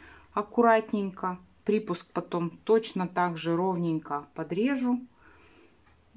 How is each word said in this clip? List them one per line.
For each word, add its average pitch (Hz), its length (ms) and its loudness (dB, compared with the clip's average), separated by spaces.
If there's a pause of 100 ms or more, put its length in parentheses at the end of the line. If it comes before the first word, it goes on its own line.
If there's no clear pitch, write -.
(340)
аккуратненько. 208 1040 2 (260)
Припуск 208 480 -2
потом 170 380 -2 (140)
точно 214 420 2
так 175 320 0
же 165 160 0
ровненько 170 800 -2
подрежу. 247 680 0 (1160)